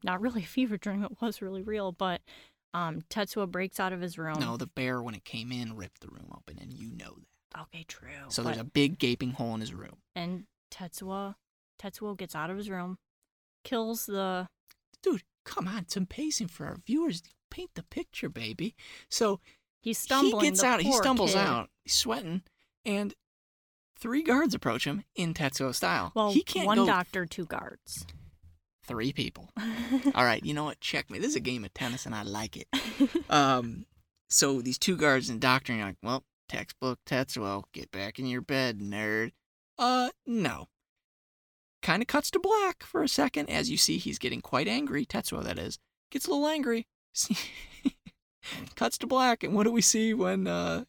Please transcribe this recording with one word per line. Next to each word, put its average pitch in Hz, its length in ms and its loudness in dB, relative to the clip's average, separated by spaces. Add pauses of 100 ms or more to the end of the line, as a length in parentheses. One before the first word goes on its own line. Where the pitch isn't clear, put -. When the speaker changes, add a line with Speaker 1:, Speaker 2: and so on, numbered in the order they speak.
Speaker 1:
not 185 160 -2
really 233 220 0
a 160 40 -8
fever 233 300 0
dream, 202 260 -4
it - 200 -6
was 220 180 -4
really 190 220 -6
real, 208 300 -4
but, 180 280 -2 (540)
um, 165 340 -2
Tetsuo 202 420 -2
breaks 185 300 -4
out 185 140 0
of 180 80 -6
his 170 160 -6
room. 160 200 -4
Speaker 2:
No, 117 200 -2
the - 80 -6
bear, 127 360 -2
when 117 120 -8
it 101 100 -14
came 117 260 -8
in, 120 240 -6
ripped 104 280 -12
the - 60 -16
room 82 280 -18
open, - 240 -18
and 90 120 -14
you - 200 -12
know - 240 -14
that. - 460 -20
Speaker 1:
Okay, 160 260 -16
true, - 220 -16 (180)
Speaker 2:
So 120 140 -4
there's 113 160 -4
Speaker 1:
but 113 80 -8
Speaker 2:
a - 20 -16
big 143 300 4
gaping 123 340 0
hole 117 220 -4
in 110 60 -4
his 110 120 -8
room. - 240 -14 (180)
Speaker 1:
And 180 300 -8 (260)
Tetsuo, 196 640 -10 (480)
Tetsuo 208 340 -8
gets 185 200 -10
out 156 140 -4
of 190 80 -6
his 208 100 -8
room, 185 300 -6 (680)
kills 226 420 -2
the 190 400 -2 (560)
Speaker 2:
Dude, 302 200 2 (220)
come - 240 -6
on, 190 200 -6
some 185 180 -2
pacing 294 420 -4
for - 180 -10
our - 180 -8
viewers. 254 380 0 (280)
Paint 359 240 -10
the 170 100 -10
picture, - 440 -8
baby. 117 460 -6 (340)
So 208 320 2 (400)
Speaker 1:
He's 226 160 -2
stumbling, 311 480 6
Speaker 2:
he 294 60 6
gets - 100 4
Speaker 1:
the 269 60 4
Speaker 2:
out, 233 160 4
he 220 80 4
Speaker 1:
poor 247 120 6
Speaker 2:
stumbles 226 320 4
Speaker 1:
kid. 190 40 4
Speaker 2:
out, 143 320 2 (140)
he's - 100 0
sweating, 202 480 0 (420)
and 202 300 -2 (840)
three 254 260 0
guards 277 300 6
approach 127 300 0
him 175 200 -2 (100)
in 165 200 0
Tetsuo 135 400 0
style. 170 420 2
Speaker 1:
Well, 208 160 4
Speaker 2:
He 285 100 6
can't 339 240 0
Speaker 1:
one - 120 6
Speaker 2:
go - 80 8
Speaker 1:
doctor, 185 400 2
two 175 200 -6
guards. - 580 -10 (800)
Speaker 2:
Three 120 280 -2
people. - 420 -4
Speaker 1:
<laughs> 240 600 0
Speaker 2:
All 123 100 6
right, - 200 4
you 143 80 -2
know 151 120 -2
what? - 160 -6
Check - 300 -2
me. 98 100 -8
This 247 100 0
is 302 60 -2
a - 40 0
game 123 240 -4
of 95 80 -12
tennis, 127 340 -6
and 127 80 -6
I 107 80 -4
like 104 340 -6
it. - 160 -14
Speaker 1:
<laughs> 269 580 0
Speaker 2:
Um, 131 560 4 (420)
so 139 320 4
these 127 180 -2
two 185 180 2
guards 135 340 4
and 113 100 -4
doctor, 131 320 4
and 113 60 0
you're 104 100 -2
like, 90 140 -8
"Well, 123 220 -2 (240)
textbook - 580 -4
Tetsuo, 110 680 -2
get - 200 -12
back 98 260 -6
in 131 80 -4
your 123 140 -2
bed, 123 400 0
nerd." 107 500 0 (480)
Uh, 254 300 2 (180)
no. 220 420 -2 (1120)
Kinda 190 240 2
cuts - 260 2
to 381 80 2
black 392 420 2
for 330 220 -2
a 269 40 2
second 254 400 0
as 151 220 0
you 156 60 0
see - 220 4
he's 143 200 -4
getting 123 220 -4
quite 139 260 0
angry, 262 400 -2
Tetsuo, - 380 -4
that - 140 -4
is. - 200 -6 (320)
Gets - 160 -4
a 370 40 -2
little 294 180 2
angry. 240 380 0 (280)
<laughs> - 140 0 (1500)
Cuts - 220 0
to 339 80 -6
black, 254 380 4
and 175 100 0
what 208 100 6
do 233 80 6
we 233 100 6
see 220 320 4
when, 185 320 2
uh, 175 420 0